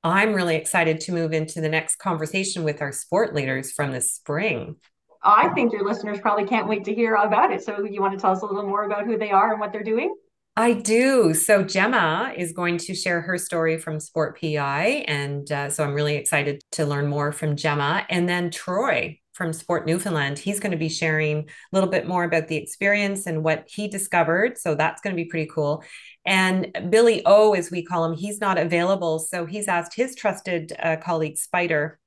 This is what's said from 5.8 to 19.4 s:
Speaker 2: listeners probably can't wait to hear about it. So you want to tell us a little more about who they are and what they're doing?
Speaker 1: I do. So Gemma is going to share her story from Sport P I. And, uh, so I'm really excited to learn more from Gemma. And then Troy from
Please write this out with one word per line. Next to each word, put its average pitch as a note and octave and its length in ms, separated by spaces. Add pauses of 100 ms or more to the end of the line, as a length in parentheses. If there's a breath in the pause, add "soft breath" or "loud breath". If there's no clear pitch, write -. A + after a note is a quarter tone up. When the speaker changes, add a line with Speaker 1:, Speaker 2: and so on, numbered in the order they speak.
Speaker 2:
listeners G#3 360
probably G#3 240
can't G#3+ 240
wait G3+ 160
to G#3+ 100
hear A3+ 200
about G#3 360
it. - 100
So G3+ 220
you G3+ 160
want G3 140
to F#3+ 40
tell F#3+ 140
us F#3 120
a - 20
little G3+ 240
more G3+ 160
about G3+ 200
who A3+ 120
they G#3 140
are G3+ 200
and A3 80
what G#3 140
they're G#3 100
doing? A3+ 320 (400)
Speaker 1:
I A#3 160
do. A3+ 640
So G3 320
Gemma G3 720
is E3+ 160
going F3 240
to F#3 180
share F3 240
her F3+ 180
story E3 400
from D#3 220
Sport - 380
P D3+ 200
I. C#3+ 280 (240)
And, C#3+ 420
uh, C#3+ 180
so D3+ 140
I'm C#3+ 100
really D3 220
excited C#3+ 560
to D#3 140
learn C#3+ 220
more D3 260
from D3 240
Gemma. D3 520
And F3+ 200
then F3 220
Troy F3+ 680 (160)
from E3 200